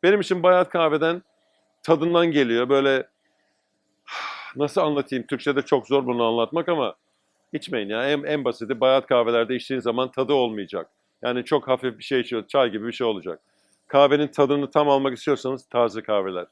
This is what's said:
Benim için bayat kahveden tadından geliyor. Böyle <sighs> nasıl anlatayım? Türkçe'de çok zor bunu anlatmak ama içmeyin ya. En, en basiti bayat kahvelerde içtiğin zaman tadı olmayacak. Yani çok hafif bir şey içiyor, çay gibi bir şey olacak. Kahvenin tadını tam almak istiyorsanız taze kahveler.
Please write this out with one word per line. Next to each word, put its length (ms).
Benim 180
için 220
bayat 260
kahveden 520
tadından 480
geliyor. 380
Böyle 380
<sighs> 500
nasıl 260
anlatayım? 460
Türkçe'de 340
çok 260
zor 180
bunu 180
anlatmak 460
ama 260
içmeyin 360
ya. 200
En, 140
en 220
basiti 340
bayat 280
kahvelerde 480
içtiğin 260
zaman 300
tadı 220
olmayacak. 560
Yani 240
çok 220
hafif 300
bir 60
şey 160
içiyor, 280
çay 240
gibi 160
bir 40
şey 160
olacak. 320
Kahvenin 400
tadını 440
tam 180
almak 280
istiyorsanız 480
taze 360
kahveler. 500